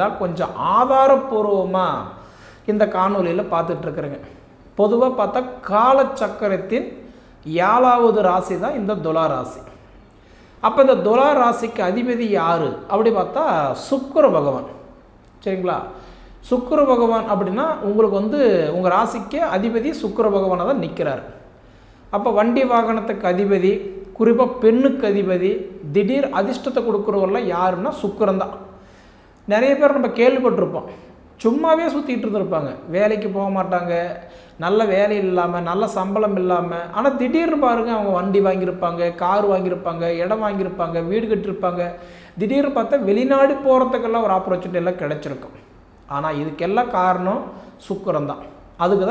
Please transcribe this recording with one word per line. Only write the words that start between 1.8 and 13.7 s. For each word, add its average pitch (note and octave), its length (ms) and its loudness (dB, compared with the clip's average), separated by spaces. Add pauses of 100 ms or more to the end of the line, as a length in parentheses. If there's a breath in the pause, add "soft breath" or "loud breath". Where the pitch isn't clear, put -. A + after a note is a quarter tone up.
இந்த G#3 140 2 (100)
காணொளியில F#3 560 0
பார்த்துட்டு E3 360 -2
இருக்கிறேங்க. D3+ 300 -8 (640 loud breath)
பொதுவா A#3 300 4 (100)
பார்த்தா G#3 220 0 (280)
காலச்சக்கரத்தின் G#3+ 1160 0 (800 loud breath)
ஏழாவது A#3 600 4
ராசி F#3 340 0
தான் C4+ 160 -4
இந்த G3+ 140 -2 (120)
துலா D#3+ 280 0
ராசி. B2+ 280 -8 (1080 soft breath)
அப்ப A3+ 180 2
இந்த C4 200 6
துலா A#3+ 240 4 (140)
ராசிக்கு A3+ 480 0
அதிபதி A#3 360 -2 (120)
யாரு E3 300 0 (200)
அப்படி A3 300 4
பார்த்தா F#3+ 260 -2 (400)